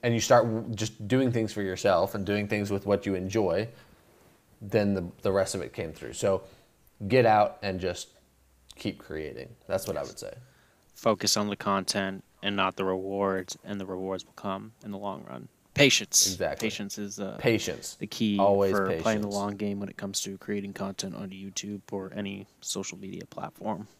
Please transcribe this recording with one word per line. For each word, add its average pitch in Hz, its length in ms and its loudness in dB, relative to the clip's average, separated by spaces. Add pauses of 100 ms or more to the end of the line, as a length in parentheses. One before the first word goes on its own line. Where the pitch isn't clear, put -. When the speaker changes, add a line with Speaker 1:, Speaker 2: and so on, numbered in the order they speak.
Speaker 1:
and 120 100 4
you 113 60 2
start 120 260 8
w-, 113 300 -4
just 107 320 -4
doing 127 240 4
things 113 220 0
for 107 80 -4
yourself 92 540 4
and 101 100 -2
doing 104 240 0
things 104 200 0
with 98 160 -2
what 98 200 2
you 98 100 0
enjoy, 98 540 2 (920)
then 104 320 4
the, 92 120 0 (160)
the 101 100 2
rest 95 240 2
of 92 60 -4
it - 100 -8
came 82 220 -8
through. - 200 -12
So 98 300 2 (640)
get 113 180 6
out 107 360 6
and 92 180 -4
just 87 300 -4 (640)
keep - 240 -6
creating. 76 560 -10 (120)
That's 95 200 -2
what 92 80 -4
I 73 60 -4
Speaker 2:
Yes. 65 80 -8
Speaker 1:
would - 100 -16
say. - 140 -10 (600)
Speaker 2:
Focus 110 440 2
on 104 100 2
the 101 80 -2
content 98 680 -2 (180)
and 101 120 -2
not 95 200 2
the 98 80 -2
rewards, 95 800 0
and 101 160 -6
the 95 60 -6
rewards 95 400 -6
will - 80 -20
come 104 400 -8 (100)
in 107 80 -10
the 98 60 -8
long 98 320 -8
run. - 180 -12 (260)
Patience. - 540 4
Speaker 1:
Exactly. 92 400 -2
Speaker 2:
Patience 104 300 -6
is, 101 240 -8
uh, 98 180 -8
Speaker 1:
Patience. - 560 0
Speaker 2:
the - 120 -10
key 107 300 0
Speaker 1:
Always 98 360 6
Speaker 2:
for 98 120 2
playing 95 360 0
the 104 60 -2
Speaker 1:
patience. 101 60 -4
Speaker 2:
long 101 220 -2
game 101 240 -4
when 98 80 -6
it 92 80 -12
comes 98 260 -6
to 98 160 -8
creating 101 360 -6
content 95 420 -6
on 101 140 -10
YouTube 98 520 -10 (100)
or 95 220 -6
any 98 340 -8 (120)
social - 380 -8
media 95 280 -12
platform. - 640 -8 (120)